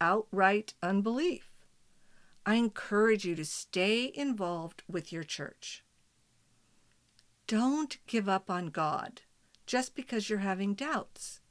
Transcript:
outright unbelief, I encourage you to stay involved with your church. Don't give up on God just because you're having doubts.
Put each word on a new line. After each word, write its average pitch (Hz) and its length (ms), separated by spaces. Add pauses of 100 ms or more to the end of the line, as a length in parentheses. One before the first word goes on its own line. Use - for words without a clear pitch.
outright 196 720 (100)
unbelief, 220 640 (960)
I 208 100
encourage 214 680
you 175 120
to 156 100
stay 220 680
involved 180 720
with 170 260
your 160 100
church. - 640 (1600)
Don't 269 580
give 214 220
up 208 220
on 180 180
God 156 540 (440)
just 254 300
because 233 340
you're 214 100
having 196 340
doubts. - 640 (120)